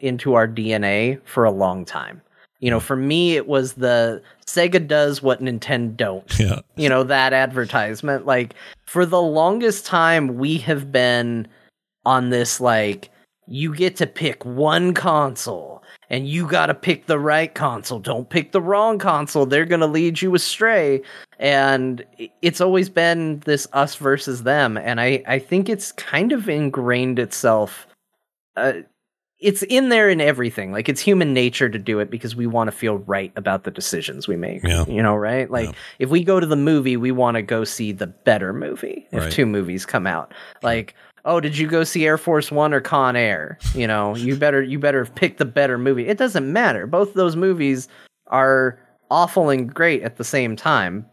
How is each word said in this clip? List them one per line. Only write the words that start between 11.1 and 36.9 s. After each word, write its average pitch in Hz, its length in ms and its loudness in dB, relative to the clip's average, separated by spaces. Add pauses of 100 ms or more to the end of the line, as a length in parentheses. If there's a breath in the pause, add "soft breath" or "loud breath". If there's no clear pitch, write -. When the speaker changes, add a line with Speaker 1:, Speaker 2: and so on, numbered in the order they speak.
Speaker 1:
on 127 260 2
this, 120 300 0
like, 107 500 0 (360 soft breath)
you 147 280 -6
get 185 220 0
to 170 100 0
pick - 380 -6
one 156 500 0
console, 131 880 -2 (260 loud breath)
and 131 200 -4
you 160 200 -4
gotta 165 260 2
pick - 320 -4
the 156 140 0
right 156 340 0
console. 120 460 -4
Don't 123 300 -8
pick 160 200 0
the 185 120 0
wrong 208 360 2
console. 151 480 0
They're 143 200 2
gonna 165 200 2
lead 160 360 0
you 185 120 2
astray. 165 680 0 (360 loud breath)
And 135 640 0 (140)
i-, 113 120 -14 (120)
it's 170 180 0
always 185 280 2
been 165 520 0
this 147 340 0
us 143 220 0
versus 135 460 0
them. 127 340 2
And 117 240 -4
I, 127 260 0
I 131 120 0
think 185 300 -2
it's 208 240 -4
kind 196 400 -2
of 214 160 -2
ingrained 127 680 0
itself, 110 680 0 (720)
uh, 123 160 0 (680)
it's 196 240 0
in 254 240 2
there 214 220 6
in 165 100 2
everything. 120 500 0
Like, 107 180 -4
it's 135 120 -2
human 180 320 4
nature 123 380 2
to 110 80 -6
do 104 200 -2
it 104 120 -2
because 117 260 -8
we 120 100 -2
wanna 113 260 0
feel 107 260 -2
right 98 380 -6
about 95 280 -2
the 95 60 -6
decisions - 580 -8
we 92 80 -2
make. 87 260 -6
Speaker 2:
Yeah. 85 240 2
Speaker 1:
You 110 160 -2
know, 107 140 4
right? 117 340 -2
Like, 117 200 -2
Speaker 2:
Yeah. - 40 -14 (260 loud breath)
Speaker 1:
if 131 100 -2
we 170 120 4
go 185 180 2
to 165 60 2
the 151 100 2
movie, 143 400 2